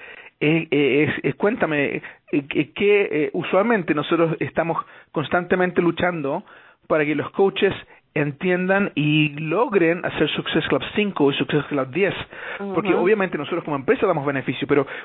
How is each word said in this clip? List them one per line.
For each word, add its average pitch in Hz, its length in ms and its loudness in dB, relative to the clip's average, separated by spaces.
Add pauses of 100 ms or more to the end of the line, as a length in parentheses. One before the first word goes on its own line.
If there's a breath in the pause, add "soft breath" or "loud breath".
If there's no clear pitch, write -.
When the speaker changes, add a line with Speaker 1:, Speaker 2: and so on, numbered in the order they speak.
(380 loud breath)
Speaker 1:
es, 160 320 2
es, 143 400 4 (120)
es, 151 120 -2
cuéntame, 156 640 0 (360 loud breath)
eh, 143 160 0
que, - 240 -4
que, 202 300 4 (220)
eh, 131 100 -2
usualmente 190 600 0
nosotros 160 460 0
estamos 160 380 -2 (340 loud breath)
constantemente 180 720 0
luchando 170 600 -2 (420 loud breath)
para 156 180 2
que 151 100 0
los 143 180 -4
coaches 196 420 2 (400 soft breath)
entiendan 180 800 0
y 151 360 4
logren 170 760 0
hacer - 240 0
Success - 380 -2
Club 143 140 0 (120)
cinco 185 360 2
y 139 40 0
Success 143 320 0
Club 131 240 -4
diez, 175 240 0 (600 loud breath)
porque 170 200 0
Speaker 2:
Ujú. - 100 2
Speaker 1:
obviamente 190 320 2
nosotros 165 280 -4
como 147 120 -2
empresa 135 300 0
damos 165 180 0
beneficio, 139 420 -2
pero 160 200 2 (180 loud breath)